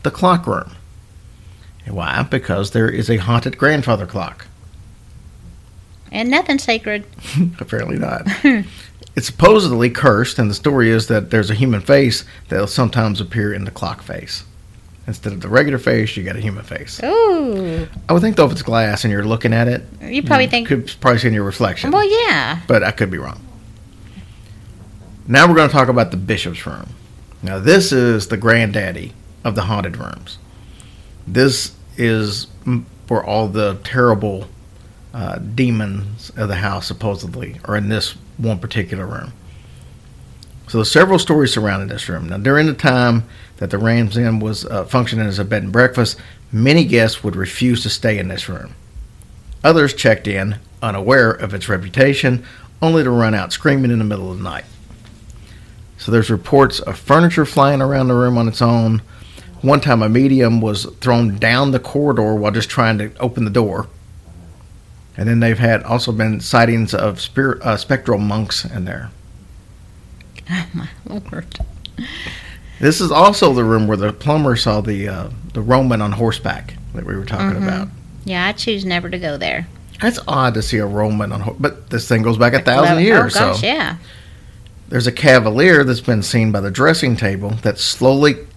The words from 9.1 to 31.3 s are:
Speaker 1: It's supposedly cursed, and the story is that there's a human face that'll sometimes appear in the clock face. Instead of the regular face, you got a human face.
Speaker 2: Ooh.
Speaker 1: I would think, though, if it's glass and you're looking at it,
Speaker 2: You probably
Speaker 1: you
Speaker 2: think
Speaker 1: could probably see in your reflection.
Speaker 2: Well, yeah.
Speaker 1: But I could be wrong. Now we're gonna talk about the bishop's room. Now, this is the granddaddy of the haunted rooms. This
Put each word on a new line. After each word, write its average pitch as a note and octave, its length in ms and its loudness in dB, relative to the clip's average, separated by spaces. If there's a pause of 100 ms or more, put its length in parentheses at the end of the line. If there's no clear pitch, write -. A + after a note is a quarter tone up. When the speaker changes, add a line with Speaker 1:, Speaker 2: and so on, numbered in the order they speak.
Speaker 1:
It's - 100 -4
supposedly D#3+ 640 4
cursed, A#2+ 480 2
and A2 100 2
the G2+ 60 -2
story C3 340 2
is A2 180 2
that G2+ 220 0
there's G#2+ 200 2
a G#2+ 40 -2
human A2+ 260 2
face C#3 460 2 (240)
that'll G2+ 180 -2
sometimes A2 540 0
appear G#2 320 -4
in G2 100 -8
the G2 80 -10
clock - 300 -10
face. - 420 -12 (640)
Instead - 240 -8
of G2+ 80 -8
the - 80 -10
regular C3+ 320 4
face, A2+ 380 0
you F#2+ 60 -8
got F2+ 120 -8
a A2 60 -8
human G#2+ 240 -6
face. - 360 -12
Speaker 2:
Ooh. B3 840 0 (220)
Speaker 1:
I - 40 2
would F3 80 4
think, G3+ 140 0
though, D#3 100 6
if C3 60 2
it's - 100 -6
glass A2+ 440 0
and G#2+ 80 0
you're G2+ 100 -2
looking A2+ 300 0
at A#2 160 2
it, B2 140 -4 (180)
Speaker 2:
You C4+ 200 -6
probably C4 240 2
Speaker 1:
you - 40 -2
Speaker 2:
think A#3 180 -2
Speaker 1:
could B2+ 320 -2
probably A#2+ 200 4
see B2 100 2
in A2 40 2
your G#2 120 0
reflection. E3+ 460 -2
Speaker 2:
Well, G4+ 120 2
yeah. D#4 640 0
Speaker 1:
But A2 160 4
I G2+ 80 0
could G2+ 180 -2
be F#2 80 -6
wrong. C2+ 220 -12 (1900)
Now C#3+ 200 8
we're E3+ 80 6
gonna D3+ 160 6
talk C#3 160 4
about A#2+ 240 2
the F#2 60 -4
bishop's F#2 480 -4
room. A1 240 -12 (520)
Now, F#2+ 180 -6
this E3 320 4
is A#2+ 360 2
the A2+ 100 -4
granddaddy G#2 760 0 (300)
of A2+ 120 -4
the A2+ 80 -2
haunted G2 340 -4
rooms. - 400 -14 (880)
This B2+ 440 2 (260)